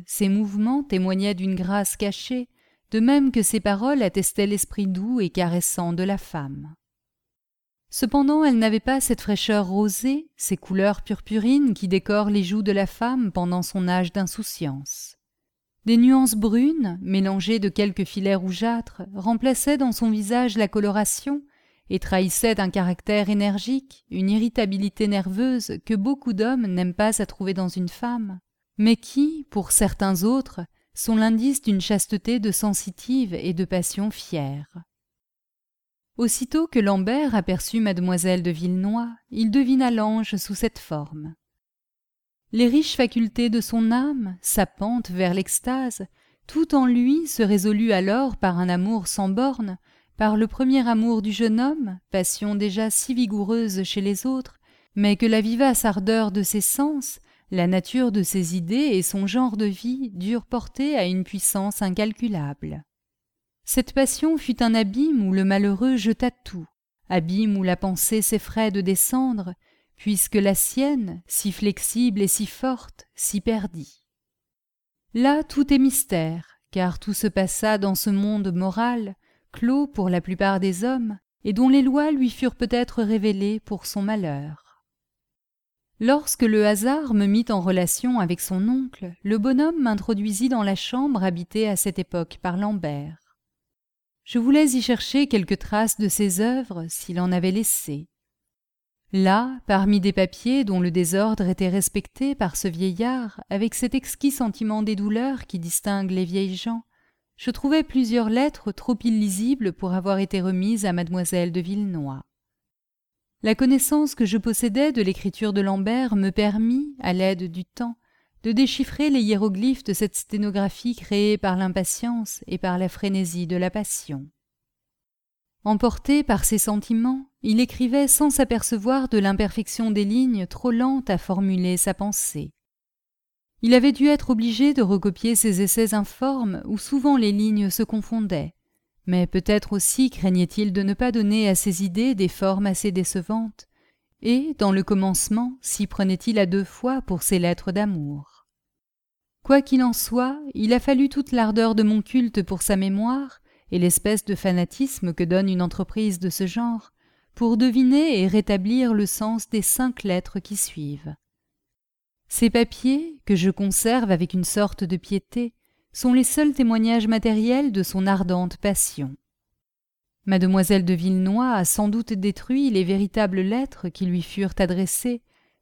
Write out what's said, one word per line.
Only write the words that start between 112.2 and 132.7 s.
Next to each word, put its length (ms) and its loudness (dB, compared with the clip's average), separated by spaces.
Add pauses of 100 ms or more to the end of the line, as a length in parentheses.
La 120 2
connaissance 580 2
que 120 0
je 120 0
possédais 540 0
de 100 0
l'écriture 520 -2
de 80 2
Lambert 560 0
me 140 2
permit, 680 0
à 140 -2
l'aide 360 0
du 140 -10
temps, 320 -8 (480)
de 80 -2
déchiffrer 580 0
les 120 4
hiéroglyphes 640 0
de 100 -4
cette 220 -2
sténographie 800 -4
créée 420 0
par 180 -2
l'impatience 920 -4
et 100 -6
par 200 -2
la 120 -2
frénésie 560 -4
de 100 -4
la 140 0
passion. 580 -8 (1400)
Emporté 600 2
par 220 0
ses 120 2
sentiments, 720 -2 (120)
il 180 2
écrivait 480 2
sans 220 4
s'apercevoir 800 0
de 80 2
l'imperfection 760 0
des 140 0
lignes 420 2
trop 240 -2
lentes 380 0
à 80 2
formuler 600 0
sa 160 0
pensée. 600 -6 (1080)